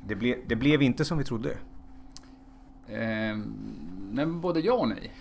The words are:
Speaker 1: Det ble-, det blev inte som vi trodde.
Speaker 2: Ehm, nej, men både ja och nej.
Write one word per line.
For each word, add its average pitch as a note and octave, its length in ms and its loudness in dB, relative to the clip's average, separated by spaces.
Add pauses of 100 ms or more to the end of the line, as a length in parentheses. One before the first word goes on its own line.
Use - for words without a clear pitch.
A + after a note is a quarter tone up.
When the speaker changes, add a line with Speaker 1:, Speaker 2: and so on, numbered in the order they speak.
Speaker 1:
Det G#2 80 -2
ble-, A#2+ 320 2
det A#2 80 2
blev C#3+ 260 6
inte C#3 240 4
som D#3+ 120 0
vi C#3 60 2
trodde. A2+ 340 -2 (1300)
Speaker 2:
Ehm, A2 680 -2 (580)
nej, C#3 140 2
men E3 160 -2
både E3+ 180 2
ja G3+ 140 4
och F#3+ 140 2
nej. - 340 -4